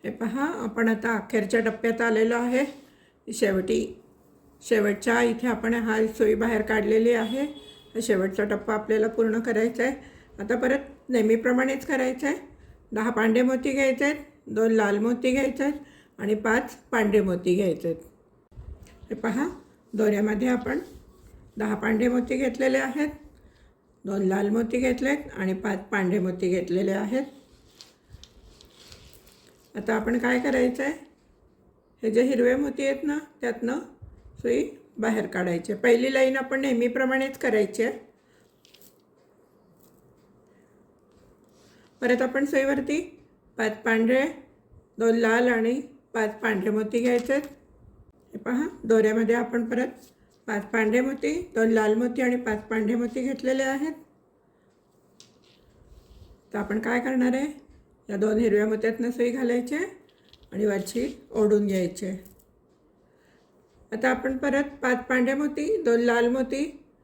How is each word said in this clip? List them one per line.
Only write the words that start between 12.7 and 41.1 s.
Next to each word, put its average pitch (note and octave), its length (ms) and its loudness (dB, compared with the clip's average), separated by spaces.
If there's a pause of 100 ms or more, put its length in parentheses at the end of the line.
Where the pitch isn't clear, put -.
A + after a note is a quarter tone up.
दहा A3 180 -2
पांढरे A3+ 320 4
मोती B3+ 300 2
घ्यायचे C4+ 320 2
आहेत, D4 120 2 (320)
दोन A3 240 2
लाल G#3 260 4
मोती A#3+ 340 0
घ्यायचे C4+ 320 0
आहेत D4 100 0 (440)
आणि G#3 180 0
पाच A3 400 0 (160)
पांढरे G#3 300 4
मोती F3+ 340 0
घ्यायचे F3+ 320 0
आहेत. E3 140 -4 (1080)
हे A3 60 -6
पहा, A#3+ 340 -2 (440)
दोऱ्यामध्ये G#3+ 540 2
आपण B3+ 320 -2 (800)
दहा G#3+ 180 -2
पांढरे A3 320 0
मोती B3 300 0
घेतलेले C4 400 0
आहेत, C4+ 320 -2 (960)
दोन G3 160 -2
लाल G3 280 2
मोती A#3 280 0
घेतलेत B3+ 400 2 (200)
आणि F#3+ 160 -2
पाच F#3+ 260 -4
पांढरे F#3+ 400 0
मोती F3+ 300 -2
घेतलेले F3+ 420 0
आहेत. G#3 320 -2 (2500)
आता A3 180 -4
आपण A3 240 0
काय B3 220 0
करायचं B3+ 440 0
आहे, C#4+ 100 -2 (1120)
हे A3 80 0
जे A3+ 100 4
हिरवे B3+ 340 4
मोती C#4 300 -2
आहेत C4+ 180 -2
ना, D4 140 -2 (240)
त्यातनं A#3+ 380 -4 (600)
सुई A#3+ 280 0 (280)
बाहेर A3 300 -2
काढायची F3+ 440 -4
आहे. G#3 100 -4
पहिली B3 320 4
लाईन C4 240 4
आपण C4+ 240 -4
नेहमीप्रमाणेच C4 760 0
करायची A3 460 0
आहे. - 260 -4 (4000)